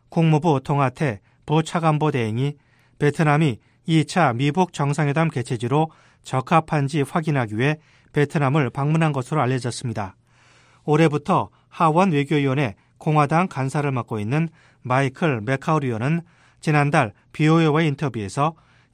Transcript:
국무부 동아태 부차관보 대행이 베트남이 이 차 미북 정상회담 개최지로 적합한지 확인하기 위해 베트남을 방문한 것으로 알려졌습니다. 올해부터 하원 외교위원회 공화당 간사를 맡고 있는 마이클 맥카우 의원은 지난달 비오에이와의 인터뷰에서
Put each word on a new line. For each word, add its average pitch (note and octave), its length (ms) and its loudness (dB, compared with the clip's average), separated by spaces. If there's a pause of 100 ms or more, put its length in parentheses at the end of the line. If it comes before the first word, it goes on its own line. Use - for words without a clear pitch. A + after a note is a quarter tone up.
국무부 D#3+ 540 2
동아태 C3+ 580 -2 (240)
부차관보 D#3 640 0
대행이 B2+ 460 -2 (420)
베트남이 D3 600 2 (320)
이 D#3+ 140 4
차 D3+ 300 0
미북 D3 400 0
정상회담 D3 560 0
개최지로 C3 600 -2 (320)
적합한지 D3 800 0
확인하기 C#3 560 -2
위해 C#3+ 220 0 (340)
베트남을 C#3+ 560 0
방문한 D3+ 440 0
것으로 C#3 280 -4
알려졌습니다. A#2+ 760 -4 (680)
올해부터 D3+ 640 2 (220)
하원 E3+ 420 2
외교위원회 C#3 600 0 (240)
공화당 D#3 500 0
간사를 C#3+ 420 -4
맡고 A#2 300 -4
있는 D3 300 -2 (320)
마이클 C3 580 -2
맥카우 C3+ 420 -2
의원은 C3 380 -2 (400)
지난달 D3 540 2 (180)
비오에이와의 D#3+ 560 4
인터뷰에서 C#3 680 -4 (400)